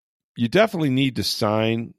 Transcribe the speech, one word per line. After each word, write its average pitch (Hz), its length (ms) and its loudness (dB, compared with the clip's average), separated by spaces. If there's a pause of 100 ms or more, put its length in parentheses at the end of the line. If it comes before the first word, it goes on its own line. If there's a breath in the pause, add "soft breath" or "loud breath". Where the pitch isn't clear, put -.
(380)
you 120 100 0
definitely 175 440 2
need 131 240 0
to 101 80 -2
sign 110 760 0